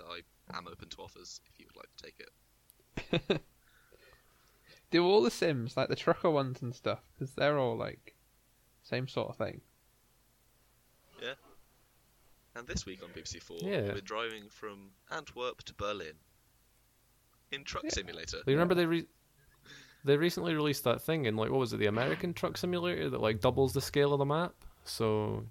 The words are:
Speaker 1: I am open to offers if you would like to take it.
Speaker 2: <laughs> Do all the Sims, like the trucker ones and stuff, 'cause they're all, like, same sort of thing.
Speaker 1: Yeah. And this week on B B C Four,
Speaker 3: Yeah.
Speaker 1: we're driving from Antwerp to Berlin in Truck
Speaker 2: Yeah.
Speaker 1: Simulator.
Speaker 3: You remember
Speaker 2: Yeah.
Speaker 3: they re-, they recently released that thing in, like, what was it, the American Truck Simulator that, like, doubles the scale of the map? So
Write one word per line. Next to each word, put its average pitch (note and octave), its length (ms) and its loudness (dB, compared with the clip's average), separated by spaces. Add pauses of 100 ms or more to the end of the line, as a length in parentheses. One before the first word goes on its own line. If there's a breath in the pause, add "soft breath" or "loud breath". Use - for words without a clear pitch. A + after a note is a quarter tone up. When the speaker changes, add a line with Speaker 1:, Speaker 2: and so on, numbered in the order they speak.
Speaker 1:
I - 480 -14
am F2+ 100 -12
open E2+ 220 -14
to - 120 -16
offers F2 400 -18 (100)
if - 80 -20
you - 80 -20
would - 100 -20
like - 200 -20
to - 60 -18
take - 1300 -8
it. E3+ 160 0
Speaker 2:
<laughs> - 60 -20 (1400 soft breath)
Do E3+ 140 6
all G3+ 180 8
the - 80 4
Sims, C3+ 440 0
like C3 140 2
the B2 60 0
trucker - 340 2
ones C3+ 320 2
and A#2+ 140 -6
stuff, - 240 -2 (180)
'cause C3 140 -6
they're D3 260 4
all, B2 180 2
like, - 400 -8 (680)
same B2+ 240 -4
sort A#2+ 220 -2
of - 80 -12
thing. G2 240 -4 (1600)
Speaker 1:
Yeah. A#2+ 120 -8 (1200)
And A#2+ 120 -12
this - 180 -6
week F#2 180 -10
on F2 100 -14
B - 80 -14
B D#2 40 -12
C - 140 -12
Four, - 220 -14
Speaker 3:
Yeah. G#2 320 0
Speaker 1:
we're G2 80 -6
driving G#2+ 480 -6
from G2+ 420 -14 (180)
Antwerp C3 540 -8
to - 100 -14
Berlin G2+ 400 -6 (1400)
in C#3 120 -6
Truck - 220 -8
Speaker 2:
Yeah. D#4 40 -6
Speaker 1:
Simulator. E2+ 560 -6
Speaker 3:
You C3+ 80 2
remember F3 220 4
Speaker 2:
Yeah. F3 60 4
Speaker 3:
they E3+ 40 4
re-, E3 220 0 (960 loud breath)
they C#3 140 6
recently E3+ 360 2
released D3+ 300 2
that - 180 2
thing D#3 240 0
in, A2 120 2
like, A2 120 2
what C3+ 100 4
was A#2 140 0
it, A2 40 -2
the G#2 100 4
American D3+ 480 0
Truck E3 220 -2
Simulator F3 520 -2
that, B2+ 120 -2
like, A2 200 2
doubles B2+ 320 4
the C#3 80 0
scale C#3+ 320 4
of C#3+ 60 4
the C#3 60 2
map? D#3+ 280 0 (320)
So G#2+ 640 0